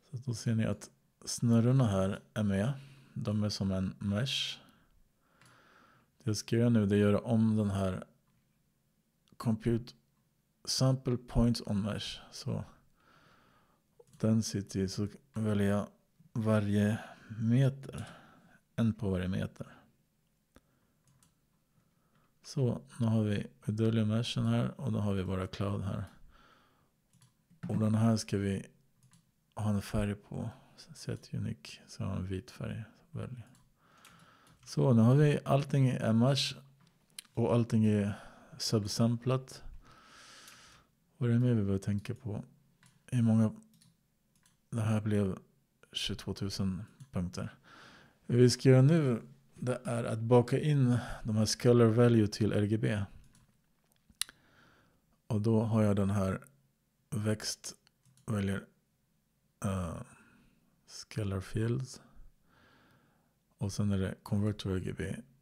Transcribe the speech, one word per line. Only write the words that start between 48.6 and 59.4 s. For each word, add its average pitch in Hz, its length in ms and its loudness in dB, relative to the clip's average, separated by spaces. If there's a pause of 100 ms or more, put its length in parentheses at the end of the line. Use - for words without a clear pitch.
göra 131 140 8
nu, 139 400 4 (320)
det 123 300 -6
är 120 200 -4
att 113 140 -4
baka 120 420 4
in 135 380 4 (260)
de 107 120 -2
här 107 100 2
scalar 120 400 6
value 117 400 6
till 101 260 0
R 104 100 2
G 104 160 0
B. 110 260 -2 (2250)
Och 107 140 -2
då 110 220 2
har 110 200 2
jag 104 140 2
den 98 140 0
här 98 340 -2 (640)
växt, - 640 -6 (520)
väljer, 98 400 -2 (1000)